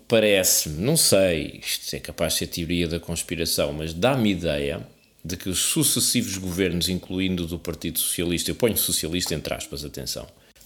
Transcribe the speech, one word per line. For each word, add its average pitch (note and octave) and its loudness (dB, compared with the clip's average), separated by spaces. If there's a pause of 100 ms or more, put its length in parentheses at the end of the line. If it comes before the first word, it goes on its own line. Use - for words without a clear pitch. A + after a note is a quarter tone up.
parece-me, F#2+ 4
não C#3+ 4
sei, F#2 4
isto - -6
é D2 -6
capaz E2 -2
de - 0
ser F2+ -2
teoria E2+ 0
da E2 -2
conspiração, E2 -2
mas D#2 -6
dá-me A2 2
ideia D#2 -2 (400)
de F2 -6
que - -8
os F2+ -2
sucessivos A#2 0
governos, F2+ 0
incluindo F#2 -2
do E2+ -6
Partido E2 -6
Socialista, F2 -2
eu D#2 -4
ponho G#2+ 2
socialista E2+ -2
entre F#2 -4
aspas, - -8
atenção, B2+ -8 (400)